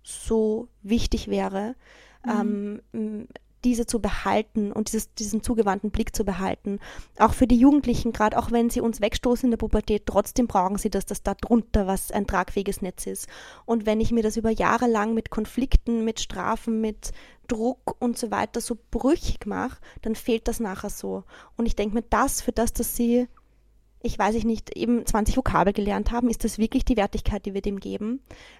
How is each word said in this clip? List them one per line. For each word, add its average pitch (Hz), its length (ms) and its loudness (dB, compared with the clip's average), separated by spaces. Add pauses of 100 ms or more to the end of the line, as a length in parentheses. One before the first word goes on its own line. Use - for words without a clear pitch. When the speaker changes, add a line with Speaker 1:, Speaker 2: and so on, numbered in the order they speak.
Speaker 1:
so 220 680 -2 (140)
wichtig 220 460 0
wäre, 196 460 -2 (500)
Speaker 2:
Mhm. 240 80 0
Speaker 1:
ähm, 208 480 -2 (120)
m-, 214 360 -6 (360)
diese 240 220 2
zu 226 140 -2
behalten 202 680 0
und 214 160 -4
dieses, - 280 -4
diesen 214 280 -4
zugewandten 208 480 0
Blick - 240 -2
zu 214 100 -2
behalten. 190 540 -4 (400)
Auch 214 160 6
für 247 140 4
die 240 100 6
Jugendlichen, 254 540 6
grad 214 240 0
auch 233 160 0
wenn 233 180 2
sie 240 100 -2
uns 226 200 -2
wegstoßen 240 480 0
in - 20 4
der 226 80 2
Pubertät, 214 480 0
trotzdem 208 400 2
brauchen 196 320 2
sie 202 120 -2
das, 196 160 -2
dass - 180 -6
da 196 100 -2
drunter 214 540 2
was 190 240 -2
ein - 160 -2
tragfähiges 196 540 -2
Netz 185 260 -8
ist. 190 180 -10 (380)
Und 233 200 0
wenn 214 160 2
ich 226 120 2
mir 233 100 4
das 214 140 0
über 226 140 2
Jahre 214 360 2
lang 220 260 2
mit 220 180 -4
Konflikten, 233 760 0
mit 220 160 -4
Strafen, 220 600 -4
mit 220 300 -6 (380)
Druck 233 500 -2
und 240 180 -2
so 220 140 -6
weiter 208 300 -2
so 226 180 -6 (140)
brüchig - 520 0
mache, 202 340 -6 (240)
dann 220 120 -2
fehlt 226 320 -2
das 233 140 -2
nachher 202 300 -6
so. 190 340 -8 (320)
Und 233 100 0
ich 220 80 2
denk 208 200 -2
mir, 233 80 0
das 240 380 0
für - 120 -2
das, 233 200 0
dass - 220 -4
sie, 240 320 2 (760)
ich - 160 -4
weiß 214 200 2
ich 214 80 0
nicht, 220 320 -2
eben 233 300 0
zwanzig 214 300 2
Vokabel 185 360 2
gelernt 202 400 0
haben, 240 180 2
ist 226 140 -2
das 220 140 -2
wirklich 226 260 2
die 254 120 2
Wertigkeit, 202 500 0
die 196 80 -6
wir 196 80 -4
dem 202 180 -4
geben? 208 420 -4 (380)